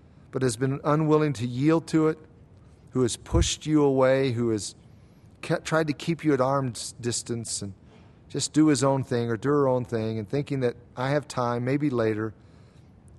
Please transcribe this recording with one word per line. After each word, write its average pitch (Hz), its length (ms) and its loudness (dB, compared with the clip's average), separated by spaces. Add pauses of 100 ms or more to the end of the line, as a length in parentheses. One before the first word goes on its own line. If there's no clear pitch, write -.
(300)
but 131 120 -4
has 123 140 0
been 135 280 -2
unwilling 151 480 2
to 120 140 -6
yield 151 420 0
to 160 180 2
it, 156 120 -2 (720)
who 127 120 0
has 117 140 0
pushed - 500 0
you 151 160 4
away, 135 480 4
who 117 200 -2
has 107 260 -4 (680)
kept, - 220 -4
tried 160 240 0
to 147 40 -2
keep 160 320 -4
you 151 80 4
at 127 80 2
arm's 135 600 -2
distance 117 640 -6
and 101 100 -10 (560)
just - 240 -6
do 156 140 6
his 135 180 4
own 135 200 2
thing 117 260 -2
or 110 80 -2
do 127 100 -4
her 143 180 2
own 127 200 0
thing 110 320 -4
and 104 100 -8
thinking 139 320 -4
that, 120 160 0 (180)
"I 127 160 -2
have 147 160 0
time, 120 380 -2
maybe 143 240 0
later." 110 460 -2 (840)